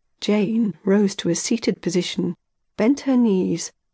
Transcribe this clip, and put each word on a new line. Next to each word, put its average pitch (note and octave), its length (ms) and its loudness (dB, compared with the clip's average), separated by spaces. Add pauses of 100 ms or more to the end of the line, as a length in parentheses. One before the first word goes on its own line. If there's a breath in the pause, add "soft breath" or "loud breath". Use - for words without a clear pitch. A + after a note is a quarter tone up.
(220)
Jane G#3+ 640 0
rose G3 300 2
to - 140 -4
a E3 60 0
seated - 460 -2
position, F3 560 -4 (400)
bent B3+ 240 0
her C4 160 0
knees, F#3 540 0 (220)